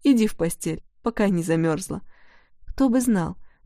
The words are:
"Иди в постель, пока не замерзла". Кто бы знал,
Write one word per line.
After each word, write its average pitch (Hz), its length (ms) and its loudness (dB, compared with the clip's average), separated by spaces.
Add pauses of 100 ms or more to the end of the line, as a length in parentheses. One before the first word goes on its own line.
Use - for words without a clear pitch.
"Иди 240 240 4
в 208 100 -2
постель, 165 480 -4 (200)
пока 220 260 0
не 175 140 0
замерзла". 165 580 -2 (640)
Кто 269 240 0
бы 247 100 2
знал, 190 380 0 (280)